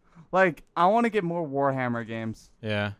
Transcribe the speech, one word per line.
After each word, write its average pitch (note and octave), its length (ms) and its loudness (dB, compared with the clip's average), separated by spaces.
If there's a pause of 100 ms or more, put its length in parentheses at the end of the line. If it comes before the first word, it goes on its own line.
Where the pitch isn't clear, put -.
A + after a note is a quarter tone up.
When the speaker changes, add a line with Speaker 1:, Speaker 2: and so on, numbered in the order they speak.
(320)
Speaker 1:
like, F#3 320 2 (120)
I E3+ 100 4
wanna A#3 240 4
get G3+ 120 -2
more E3+ 240 -4
Warhammer C3+ 600 0
games. A2+ 440 -8 (120)
Speaker 2:
Yeah. G#2 380 -2